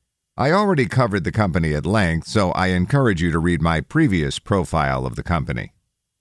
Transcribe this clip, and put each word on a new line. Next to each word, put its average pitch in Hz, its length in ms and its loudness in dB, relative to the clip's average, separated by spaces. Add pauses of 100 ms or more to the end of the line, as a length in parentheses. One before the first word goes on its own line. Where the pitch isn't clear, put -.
(360)
I 139 160 0
already 185 360 2
covered 107 360 0
the 95 80 -2
company 82 440 0
at 73 100 -4
length, 87 420 0
so 98 240 0
I 92 160 0
encourage 92 540 2
you 87 100 0
to 82 60 -2
read 82 240 0
my 80 200 0
previous 92 580 0
profile 73 680 -2
of 60 100 -8
the - 60 -8
company. 67 520 -4 (480)